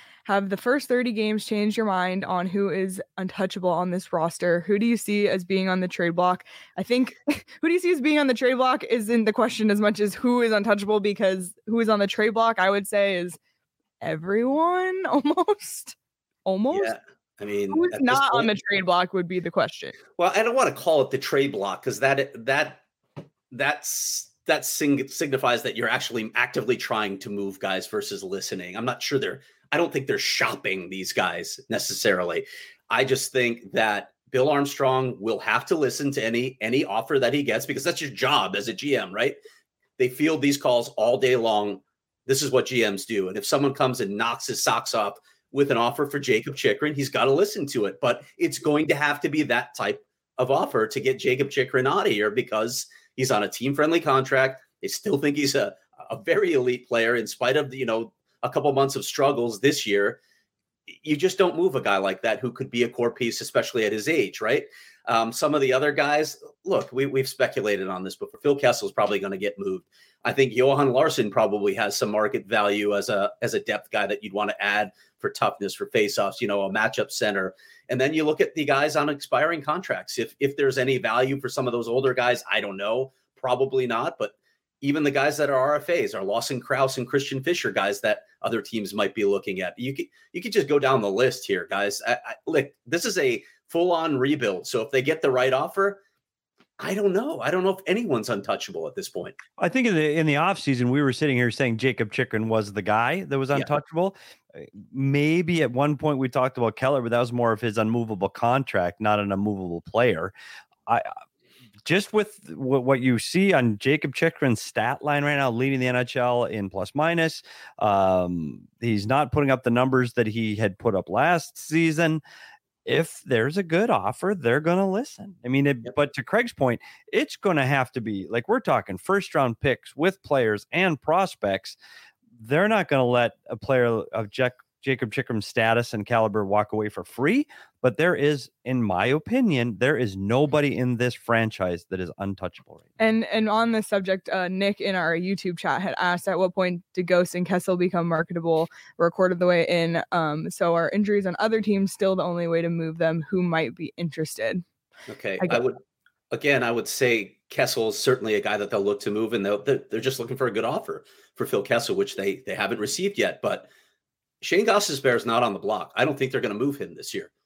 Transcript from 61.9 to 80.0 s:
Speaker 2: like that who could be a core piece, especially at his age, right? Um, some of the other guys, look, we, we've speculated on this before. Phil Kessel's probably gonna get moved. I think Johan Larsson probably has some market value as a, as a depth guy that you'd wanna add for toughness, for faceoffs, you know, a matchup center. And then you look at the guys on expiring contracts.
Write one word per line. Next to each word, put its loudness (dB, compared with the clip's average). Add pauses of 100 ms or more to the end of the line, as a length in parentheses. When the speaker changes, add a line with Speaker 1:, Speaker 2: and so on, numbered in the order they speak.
Speaker 2:
like -2
that 0
who -4
could -8
be 2
a 2
core -2
piece, -4
especially 0
at 0
his -4
age, 0
right? 0 (420)
Um, 2
some 0
of 0
the 4
other 2
guys, 0 (260)
look, -2
we, 0
we've 0
speculated -2
on -6
this -10
before. -14
Phil 2
Kessel's 2
probably 2
gonna -4
get -4
moved. -6 (380)
I -2
think 2
Johan 4
Larsson 2
probably 2
has -2
some 0
market 0
value 2
as -2
a, 0 (100)
as -2
a -2
depth -6
guy 0
that -6
you'd -12
wanna -2
add 0 (280)
for -4
toughness, -4
for -6
faceoffs, 0
you -2
know, 0
a -2
matchup -2
center. -2 (360)
And -2
then 2
you 0
look 2
at 0
the -2
guys 2
on 2
expiring -2
contracts. -4